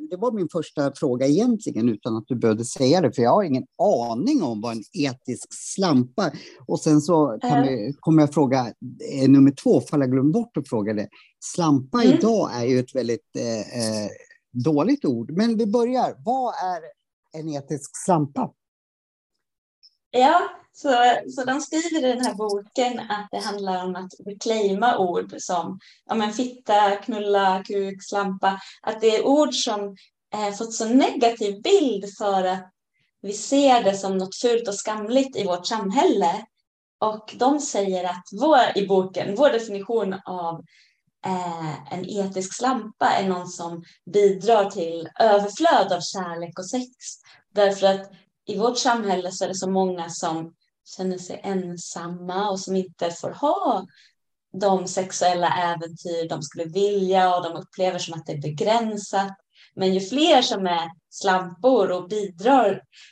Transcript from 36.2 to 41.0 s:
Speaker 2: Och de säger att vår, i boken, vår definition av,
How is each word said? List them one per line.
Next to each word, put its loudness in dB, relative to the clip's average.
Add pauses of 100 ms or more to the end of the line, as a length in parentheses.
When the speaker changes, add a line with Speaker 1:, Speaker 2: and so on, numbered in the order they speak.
Speaker 2:
Och -4
de 4
säger -2
att -6 (180)
vår, 6 (160)
i 0
boken, 0
vår 4
definition -2 (120)
av, -8 (600)